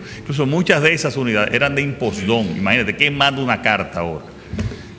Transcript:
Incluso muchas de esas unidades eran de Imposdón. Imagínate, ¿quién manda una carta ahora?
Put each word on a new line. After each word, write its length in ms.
Incluso 280
muchas 340
de 120
esas 240
unidades 380
eran 200
de 80
Imposdón. 760
Imagínate, 380
¿quién 220
manda 260
una 200
carta 380
ahora? 260